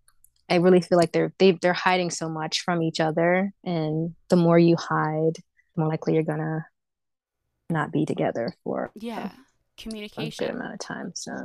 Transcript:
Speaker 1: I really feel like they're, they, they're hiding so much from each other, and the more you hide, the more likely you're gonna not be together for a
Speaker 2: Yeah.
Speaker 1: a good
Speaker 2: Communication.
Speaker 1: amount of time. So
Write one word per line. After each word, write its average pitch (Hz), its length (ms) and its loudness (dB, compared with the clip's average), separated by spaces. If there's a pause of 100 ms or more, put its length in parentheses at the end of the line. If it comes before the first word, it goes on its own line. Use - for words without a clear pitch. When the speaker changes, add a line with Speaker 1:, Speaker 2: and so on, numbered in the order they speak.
(500)
Speaker 1:
I 180 60 4
really 180 260 6
feel 175 160 -4
like 165 160 4
they're, 165 240 -2
they, 190 160 6
they're 180 200 0
hiding 180 360 0
so 160 200 -6
much 156 320 -6
from 170 200 -2
each 160 180 0
other, 170 540 2 (100)
and 160 520 -2 (140)
the 185 60 4
more 170 240 6
you 170 160 8
hide, 156 600 0
the - 460 -10
more 156 60 0
likely 160 280 -2
you're 160 80 2
gonna 156 420 -4 (1040)
not 156 220 -2
be 151 140 0
together - 480 -4 (100)
for - 220 -6
a - 140 -16
Speaker 2:
Yeah. 220 280 -10
Speaker 1:
a - 20 -14
good - 80 -18 (400)
Speaker 2:
Communication. 208 720 -10
Speaker 1:
amount - 240 -10
of - 60 -14
time. - 360 -12
So - 160 -12 (140)